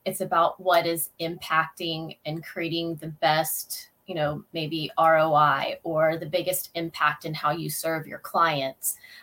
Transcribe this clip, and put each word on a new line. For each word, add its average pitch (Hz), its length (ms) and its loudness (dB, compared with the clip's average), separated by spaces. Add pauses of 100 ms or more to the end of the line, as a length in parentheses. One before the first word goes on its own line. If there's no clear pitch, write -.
It's 190 160 -4
about 170 380 2
what 170 260 4
is 170 240 -2 (100)
impacting 165 1080 -4
and 160 180 -6
creating 165 520 -4
the 156 120 -10
best, - 840 0 (180)
you 185 80 -6
know, 147 280 -2 (100)
maybe 156 440 -4
R 160 220 6
O 156 140 4
I 143 500 2
or 160 340 2
the 160 80 -8
biggest 180 500 -2
impact 160 500 -2
in 156 80 -6
how 151 180 -2
you 156 180 -4
serve 160 380 -4
your - 120 -12
clients, 151 800 -2 (260)